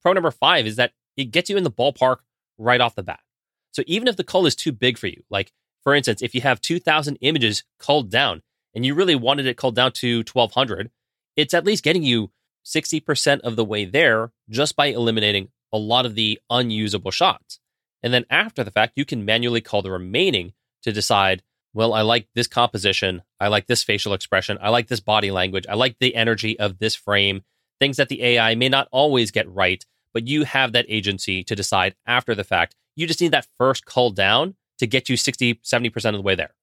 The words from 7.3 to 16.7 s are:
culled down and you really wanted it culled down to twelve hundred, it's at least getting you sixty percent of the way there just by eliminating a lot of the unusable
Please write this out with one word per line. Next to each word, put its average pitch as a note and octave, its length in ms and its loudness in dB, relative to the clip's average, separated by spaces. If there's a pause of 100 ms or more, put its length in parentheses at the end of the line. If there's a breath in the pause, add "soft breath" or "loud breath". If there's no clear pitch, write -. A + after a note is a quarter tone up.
culled C#3 320 0
down G#2+ 320 0 (320)
and A#2+ 120 -2
you C#3 80 0
really F3+ 200 4
wanted C3+ 320 0
it B2 100 -2
culled B2+ 180 -2
down B2 180 2
to A#2 300 -2
twelve A#2 300 0
hundred, A2 380 -2 (460)
it's D3+ 180 0
at E3+ 120 2
least G#3 180 0
getting D#3+ 180 2
you A#2 280 0 (360)
sixty D#3 320 -4
percent C#3+ 440 0
of A#2 120 -4
the A2+ 100 2
way G#2 200 -4
there A2+ 480 2 (180)
just C3 240 -2
by D3 120 2
eliminating G#2+ 640 0 (240)
a A2 60 0
lot A#2 260 2
of A2 120 -6
the A2 220 -2 (120)
unusable G#2+ 640 -2